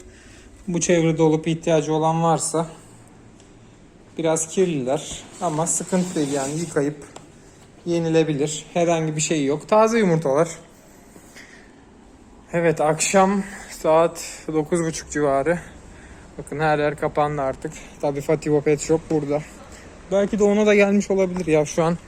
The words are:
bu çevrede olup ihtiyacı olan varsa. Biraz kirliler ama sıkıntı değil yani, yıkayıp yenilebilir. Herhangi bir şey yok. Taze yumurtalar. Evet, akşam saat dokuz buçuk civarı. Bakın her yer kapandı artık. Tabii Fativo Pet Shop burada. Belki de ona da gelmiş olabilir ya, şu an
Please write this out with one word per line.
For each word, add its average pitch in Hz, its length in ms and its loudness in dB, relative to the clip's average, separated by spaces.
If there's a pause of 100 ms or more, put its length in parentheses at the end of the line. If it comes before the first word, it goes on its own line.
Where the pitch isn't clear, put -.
(680)
bu 170 120 -2
çevrede 160 440 2
olup 156 240 2
ihtiyacı 160 460 0
olan 160 300 0
varsa. 165 440 0 (1500)
Biraz 160 300 -2
kirliler 147 760 -2 (180)
ama 165 260 -2
sıkıntı 180 480 -2
değil 143 180 -2
yani, 143 260 -4
yıkayıp 147 460 -4 (800)
yenilebilir. 160 880 0
Herhangi 165 420 0
bir 156 60 -2
şey 151 240 0
yok. 143 220 -2
Taze 220 320 4
yumurtalar. 160 500 2 (2000)
Evet, 165 280 2
akşam 190 640 2 (280)
saat 165 520 2 (300)
dokuz 156 300 0
buçuk - 280 -6
civarı. 147 480 0 (800)
Bakın 156 220 -10
her 151 200 2
yer 147 160 -2
kapandı 147 460 -2
artık. 135 300 -6 (300)
Tabii 143 200 -2
Fativo 151 400 0
Pet 147 200 0
Shop 160 200 0 (100)
burada. 147 300 -2 (720)
Belki 202 280 0
de 208 40 4
ona 208 220 4
da 208 100 6
gelmiş 202 360 4
olabilir 185 340 0
ya, 156 200 2
şu 165 180 -2
an 170 140 0 (100)